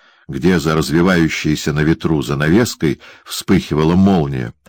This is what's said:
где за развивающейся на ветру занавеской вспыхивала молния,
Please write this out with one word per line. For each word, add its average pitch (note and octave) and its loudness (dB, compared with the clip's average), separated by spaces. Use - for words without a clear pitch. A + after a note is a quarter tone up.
где E2 0
за D#2+ 0
развивающейся D#2+ 0
на D2 -2
ветру D#2+ 0
занавеской D2+ 0
вспыхивала E2 0
молния, D2 0